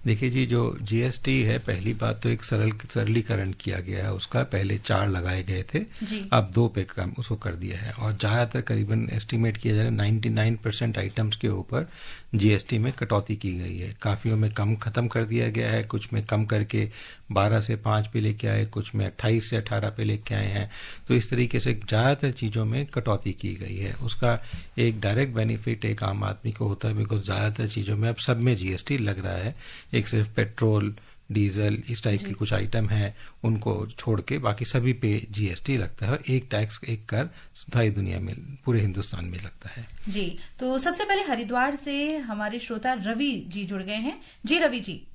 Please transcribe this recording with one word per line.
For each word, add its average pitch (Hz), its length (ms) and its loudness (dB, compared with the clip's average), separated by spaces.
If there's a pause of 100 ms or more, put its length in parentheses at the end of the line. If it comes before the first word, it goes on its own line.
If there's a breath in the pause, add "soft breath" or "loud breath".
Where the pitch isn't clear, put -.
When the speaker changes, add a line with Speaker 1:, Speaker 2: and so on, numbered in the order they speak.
Speaker 1:
देखिए 117 240 2
जी, 127 160 2
जो 120 360 2
जीएसटी 123 600 2
है, 113 180 2
पहली 107 340 -2
बात 110 300 -2
तो 120 60 2
एक 117 140 0
सरल, 107 280 2
सरलीकरण 107 800 0
किया 92 280 -4
गया 95 240 -4
है 101 100 0
उसका। 120 300 -2
पहले 98 340 0
चार 101 320 2
लगाए 90 340 0
गए 92 200 -2
थे, 190 220 -2 (180)
Speaker 2:
जी। 196 300 -4
Speaker 1:
अब 104 200 4
दो 117 140 6
पे 101 160 -2
कम 92 360 -6
उसको 113 160 -2
कर 92 200 -6
दिया 92 240 -6
है। 107 120 -6
और 107 220 -2
ज़्यादातर 113 480 2
करीबन 110 500 0
estimate 113 460 0
किया 113 160 2
जा 107 80 4
रहा 117 80 2
है, 113 60 2
ninety 110 340 2
nine 110 260 4
percent 110 420 -2
items 104 380 0
के - 120 -2
ऊपर 113 420 -2 (460 loud breath)
जीएसटी 104 420 6
में 120 160 2
कटौती 104 420 0
की 101 180 -4
गई 90 240 -4
है। 92 240 -6
काफ़ियों 107 360 2
में 107 140 4
कम 107 240 2
ख़त्म 117 320 0
कर 113 160 0
दिया 117 260 0
गया 113 220 0
है, 113 120 2
कुछ 107 300 -4
में 107 120 0
कम 107 200 2
करके 107 440 0 (420 loud breath)
बारह 104 300 6
से 110 140 0
पाँच 107 320 2
पे - 120 -2
लेके 107 280 0
आए, 107 180 2
कुछ 107 300 -6
में 104 100 2
अट्ठाईस 107 440 0
से 113 80 0
अठारह 107 320 0
पे 107 140 -4
लेके 107 320 0
आए 104 120 0
हैं। 101 240 -2 (360 loud breath)
तो 127 60 4
इस 120 160 4
तरीके 123 300 2
से 120 140 2
ज़्यादातर 127 580 2
चीज़ों 110 340 -2
में 123 200 0
कटौती 107 480 -2
की 95 220 -4
गई 95 220 -6
है। 98 160 -4
उसका 117 500 2 (340 loud breath)
एक 113 240 2
direct 113 340 2
benefit 110 500 0
एक 107 180 0
आम 101 200 0
आदमी 101 280 -2
को 104 160 -2
होता 101 200 0
है, 107 80 2
because 107 260 0
ज़्यादातर 104 460 0
चीज़ों 104 300 -2
में 110 120 2
अब 117 60 -2
सब 117 260 0
में 120 140 6
जीएसटी 95 420 -2
लग 101 280 0
रहा 92 80 -2
है। 92 220 -2 (380 loud breath)
एक 117 140 2
सिर्फ 107 280 2
पेट्रोल, 107 600 2 (360 loud breath)
डीजल, 104 460 2 (120)
इस 117 140 -4
टाइप 104 160 2
Speaker 2:
जी। 104 60 -4
Speaker 1:
के 98 80 -4
कुछ 107 200 0
item 104 360 2
हैं, 104 260 2 (280 loud breath)
उनको 110 440 0
छोड़ 110 340 0
के 139 160 -2
बाकी 113 280 0
सभी 127 280 2
पे 107 380 0
जीएसटी 101 460 0
लगता 95 280 -2
है। 95 60 2
और 147 80 0 (100)
एक 131 220 2
tax, 107 380 -2
एक 113 160 -4
कर 131 240 0 (260 loud breath)
सारी 117 340 2
दुनिया 95 300 0
में, 95 460 -8
पूरे 117 160 4
हिंदुस्तान 98 440 -2
में 87 60 -6
लगता 90 460 -10
है। 113 100 -10 (220)
Speaker 2:
जी, 185 280 -2 (220 loud breath)
तो 254 180 0
सबसे 349 260 0
पहले 403 180 2
हरिद्वार 254 540 0
से 285 420 -2
हमारे 214 420 -4
श्रोता 233 340 -2
रवि 226 540 -2
जी 190 180 -6
जुड़ 190 160 -4
गए 190 120 -6
हैं। 226 280 -4 (240 loud breath)
जी 311 140 4
रवि 262 200 2
जी। 180 360 -10